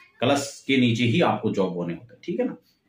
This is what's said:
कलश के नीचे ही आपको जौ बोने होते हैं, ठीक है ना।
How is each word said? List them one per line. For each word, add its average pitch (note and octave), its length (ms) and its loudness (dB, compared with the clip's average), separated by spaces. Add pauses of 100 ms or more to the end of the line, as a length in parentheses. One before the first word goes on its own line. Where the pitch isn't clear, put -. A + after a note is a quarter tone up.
(200)
कलश C#3 460 -2
के C3+ 100 2
नीचे A#2+ 280 2
ही B2 160 2
आपको A2+ 300 0
जौ F#2 200 0
बोने E2+ 240 -6
होते - 200 -16
हैं, - 100 -20
ठीक G#3+ 160 -4
है B3 60 0
ना। - 100 -6 (320)